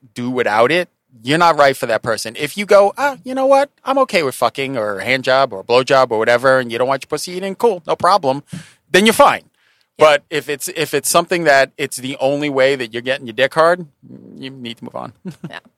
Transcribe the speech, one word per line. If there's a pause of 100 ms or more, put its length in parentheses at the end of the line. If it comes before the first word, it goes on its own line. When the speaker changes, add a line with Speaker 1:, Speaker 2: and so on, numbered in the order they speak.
(140)
Speaker 1:
do
without
it, (340)
you're
not
right
for
that
person.
If
you
go,
"Ah,
you
know
what? (140)
I'm
okay
with
fucking
or
a
hand
job
or
a
blow
job
or
whatever,
and
you
don't
want
your
pussy
eaten,
cool,
no
problem," (460)
then
you're
fine. (540)
Speaker 2:
Yeah.
Speaker 1:
But
if
it's,
if
it's
something
that
it's
the
only
way
that
you're
getting
your
dick
hard, (480)
you
need
to
move
on. (120)
<laughs>
Speaker 2:
Yeah. (180)